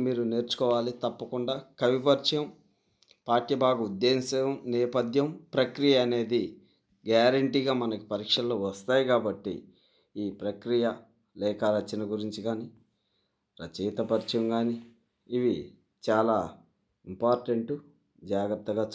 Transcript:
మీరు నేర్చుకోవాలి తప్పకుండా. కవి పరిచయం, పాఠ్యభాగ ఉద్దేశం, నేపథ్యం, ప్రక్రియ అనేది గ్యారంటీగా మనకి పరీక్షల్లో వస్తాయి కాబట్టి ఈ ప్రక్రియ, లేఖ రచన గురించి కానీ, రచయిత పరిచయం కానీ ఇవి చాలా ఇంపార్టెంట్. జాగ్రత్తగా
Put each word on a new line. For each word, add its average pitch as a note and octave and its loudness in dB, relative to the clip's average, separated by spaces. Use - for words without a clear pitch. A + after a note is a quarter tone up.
మీరు A#2+ 0
నేర్చుకోవాలి A#2+ 0
తప్పకుండా. B2 -4
కవి B2+ 2
పరిచయం, D3 2
పాఠ్యభాగ B2 2
ఉద్దేశం, B2+ 0
నేపథ్యం, A#2+ 2
ప్రక్రియ C3+ 4
అనేది A#2+ 0
గ్యారంటీగా C3 4
మనకి G#2+ -4
పరీక్షల్లో A#2 -2
వస్తాయి B2+ 0
కాబట్టి G#2 0
ఈ G#2 -6
ప్రక్రియ, A#2 0
లేఖ G2+ -2
రచన G#2 -4
గురించి G#2+ -6
కానీ, A2+ -6
రచయిత F#2 -6
పరిచయం A2+ 0
కానీ A#2 0
ఇవి B2 0
చాలా A2 4
ఇంపార్టెంట్. A#2 -2
జాగ్రత్తగా G#2 -2